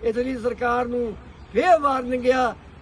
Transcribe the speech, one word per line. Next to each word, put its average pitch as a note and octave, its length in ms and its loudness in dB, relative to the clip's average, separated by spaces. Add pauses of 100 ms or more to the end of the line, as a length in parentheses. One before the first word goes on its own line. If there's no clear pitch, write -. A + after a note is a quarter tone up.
ਇਸ A3+ 140 -2
ਲਈ B3+ 200 -2
ਸਰਕਾਰ A#3+ 500 -2
ਨੂੰ A#3+ 260 -4 (400)
ਫੇਰ D#4+ 260 6
ਵਾਰਨਿੰਗ B3+ 500 -2
ਆ B3+ 240 2 (280)